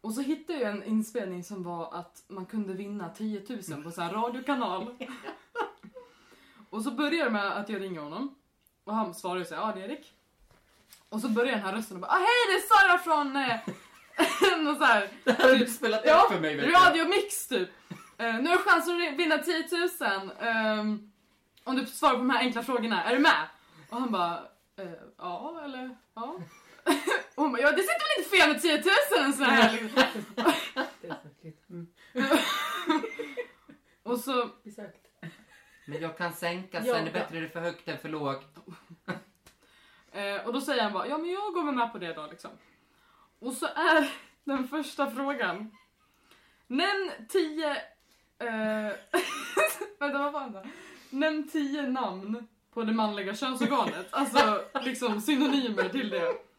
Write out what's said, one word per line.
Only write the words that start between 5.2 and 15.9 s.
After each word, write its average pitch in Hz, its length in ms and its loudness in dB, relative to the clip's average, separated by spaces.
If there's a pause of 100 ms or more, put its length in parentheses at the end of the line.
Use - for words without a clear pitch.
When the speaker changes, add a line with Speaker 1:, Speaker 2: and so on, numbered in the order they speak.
Speaker 1:
Och 220 140 -6
så 285 80 -2
börjar 294 340 0
det 226 60 0
med 202 260 -2
att 208 120 -8
jag 202 120 -4
ringer 180 200 -8
honom. 190 340 -8 (480)
Och 208 120 -8
han 202 200 -2
svarar 180 240 -4
ju 175 60 -4
så 165 100 -10
här, 165 60 -6
"Ja, 214 140 -2
det 190 60 -10
är 202 80 -10
Erik." - 240 -12 (960)
Och 220 120 -6
så 247 80 -4
börjar 240 220 2
den 214 120 -2
här 190 100 -4
rösten 214 240 -8
och 180 40 -10
bara, - 100 -4
"Ah, - 80 4
hej, 370 80 4 (200)
det 381 60 4
är 392 80 2 (260)
Sara 359 120 8
från, 294 360 2
eh," 262 1200 0
<laughs> 311 40 2
någon 294 120 2
så - 80 0
här, 208 260 4 (140)
Speaker 3:
Det 254 80 2
här 254 180 6
har 262 60 10
du 240 100 4
spelat - 340 -2